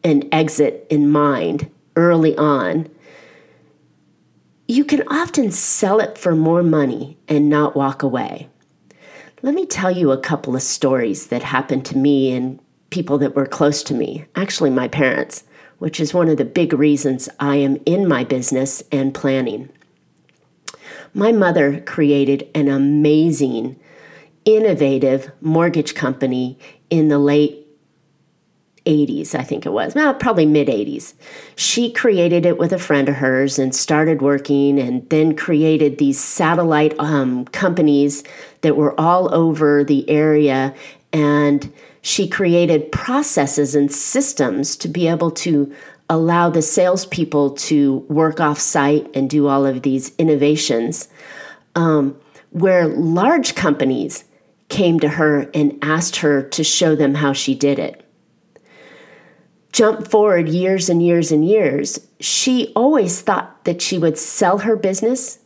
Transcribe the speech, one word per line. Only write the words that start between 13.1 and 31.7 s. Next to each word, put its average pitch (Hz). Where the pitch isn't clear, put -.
that 139
were 135
close 143
to -
me, -
actually 175
my 127
parents, -
which 170
is 143
one 175
of 156
the 139
big 165
reasons 143
I 143
am 139
in 185
my 127
business 131
and 135
planning. 131
My 208
mother 170
created 143
an 147
amazing, 143
innovative 139
mortgage 165
company 127
in 160
the 143
late 147
eighties, 151
I 131
think -
it -
was, 214
well, 294
probably 202
mid 151
eighties. -
She 233